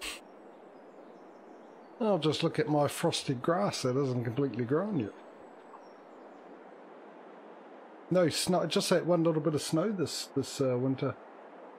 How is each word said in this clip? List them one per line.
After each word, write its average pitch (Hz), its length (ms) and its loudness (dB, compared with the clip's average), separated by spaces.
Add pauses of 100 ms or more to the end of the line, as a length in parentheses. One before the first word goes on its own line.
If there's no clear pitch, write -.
(2000)
I'll 208 200 4
just 147 220 2
look 160 160 2
at 147 120 2
my 147 180 4
frosted 143 540 0
grass 175 400 2
that 131 200 2
isn't 127 220 0
completely 120 400 0
grown 160 360 2
yet. 104 140 -2 (3000)
No 170 200 4
snow, 175 360 2
just 180 240 0
that 160 160 4
one 165 180 4
little 156 180 4
bit 151 140 2
of 139 60 0
snow 220 300 0
this, 170 440 -4
this, 135 260 -2
uh, 127 160 4
winter. 135 380 0 (640)